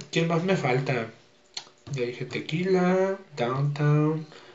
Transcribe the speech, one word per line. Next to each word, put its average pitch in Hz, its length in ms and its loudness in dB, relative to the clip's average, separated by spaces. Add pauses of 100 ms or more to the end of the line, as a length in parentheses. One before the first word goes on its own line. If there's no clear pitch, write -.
(120)
¿quién 165 180 2
más 170 140 0
me 190 120 2
falta? 127 520 0 (840)
Ya 131 140 -2
dije 123 200 -6
Tequila, 185 920 0 (180)
Downtown. 147 920 2 (300)